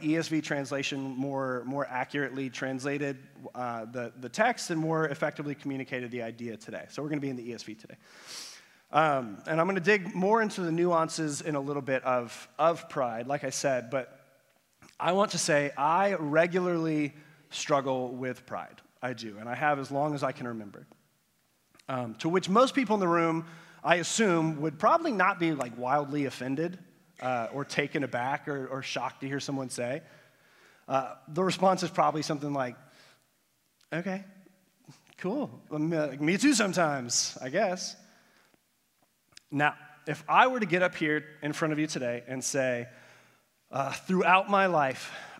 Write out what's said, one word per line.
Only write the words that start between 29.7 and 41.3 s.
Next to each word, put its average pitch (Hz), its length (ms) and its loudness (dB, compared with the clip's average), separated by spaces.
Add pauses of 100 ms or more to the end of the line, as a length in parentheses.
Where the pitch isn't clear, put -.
say. 131 320 -6 (840)
Uh, 131 280 0 (140)
the 151 140 -2
response 185 400 4
is 170 60 -2
probably 151 320 2
something 147 320 -2
like, 127 240 -4 (1120)
"Okay, 185 320 -4 (920)
cool. 180 540 -6
Um, 156 240 0
uh, 151 140 2 (120)
me 160 160 4
too 277 160 6
sometimes, 165 880 2
I 131 80 -8
guess." 180 480 -2 (1500)
Now, 143 260 2 (300)
if 147 220 -4
I 185 200 8
were 254 120 0
to 214 60 0
get 175 160 2
up 175 120 2
here 151 300 0 (180)